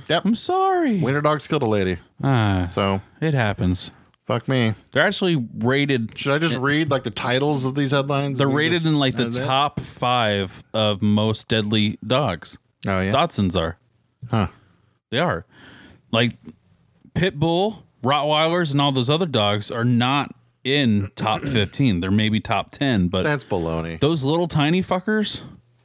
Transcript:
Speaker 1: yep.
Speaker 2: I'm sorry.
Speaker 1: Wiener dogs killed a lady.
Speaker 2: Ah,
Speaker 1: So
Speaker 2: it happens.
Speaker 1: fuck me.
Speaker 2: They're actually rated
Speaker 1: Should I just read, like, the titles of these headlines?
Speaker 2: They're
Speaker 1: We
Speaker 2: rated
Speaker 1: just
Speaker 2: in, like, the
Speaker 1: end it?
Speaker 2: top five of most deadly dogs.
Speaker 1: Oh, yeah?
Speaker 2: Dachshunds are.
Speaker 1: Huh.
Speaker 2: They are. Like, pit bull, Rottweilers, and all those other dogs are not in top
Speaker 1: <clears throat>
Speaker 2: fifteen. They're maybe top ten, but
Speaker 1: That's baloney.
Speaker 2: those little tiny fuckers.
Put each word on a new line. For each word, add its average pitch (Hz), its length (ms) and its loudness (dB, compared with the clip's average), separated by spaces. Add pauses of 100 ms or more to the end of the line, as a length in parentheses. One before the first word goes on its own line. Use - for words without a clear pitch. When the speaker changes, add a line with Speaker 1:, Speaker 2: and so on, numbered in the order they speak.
Speaker 1:
yep. - 180 0
Speaker 2:
I'm 226 100 2
sorry. 359 640 0
Speaker 1:
Wiener 139 220 0
dogs 147 260 0
killed 147 160 0
a 113 40 2
lady. 95 300 2 (240)
Speaker 2:
Ah, 104 520 2
Speaker 1:
So 98 280 2 (200)
Speaker 2:
it 156 120 0
happens. 104 580 0 (340)
Speaker 1:
fuck 117 240 -2
me. 123 240 2 (180)
Speaker 2:
They're 147 160 2
actually 175 400 -2 (120)
rated 131 600 0
Speaker 1:
Should 139 140 0
I 147 60 2
just 156 180 0
read, 143 340 0
like, 135 120 0
the 120 60 -6
titles 131 540 0
of 131 120 -4
these 143 160 -2
headlines? 139 460 0
Speaker 2:
They're 139 120 2
Speaker 1:
We 135 140 2
Speaker 2:
rated 165 180 0
Speaker 1:
just 160 60 -2
Speaker 2:
in, 151 120 2
like, 131 160 0
the 123 80 0
Speaker 1:
end 117 140 -4
it? 131 80 -4
Speaker 2:
top 135 340 0
five 110 840 -2 (100)
of 107 280 0
most 104 460 0
deadly 107 580 0
dogs. 120 520 -2 (280)
Speaker 1:
Oh, 95 140 0
yeah? 95 140 0
Speaker 2:
Dachshunds 117 420 0
are. 82 220 -2 (520)
Speaker 1:
Huh. 107 180 2 (640)
Speaker 2:
They 120 100 -2
are. 135 260 -2 (680)
Like, 113 220 2 (800)
pit 160 260 -2
bull, 175 460 0 (180)
Rottweilers, 151 680 2
and 143 80 2
all 143 100 4
those 131 180 0
other 160 160 2
dogs 104 460 0
are 117 140 -2
not 123 500 2 (300)
in 120 500 2
top 107 260 -2
Speaker 1:
<clears throat> - 20 -8
Speaker 2:
fifteen. 113 580 0
They're 95 100 -2
maybe 107 300 2
top 98 300 -4
ten, 117 360 0
but 92 160 -2
Speaker 1:
That's 147 220 -2
baloney. 82 560 -4
Speaker 2:
those 147 240 0
little 165 240 0
tiny 156 340 2
fuckers. 208 600 -2 (420)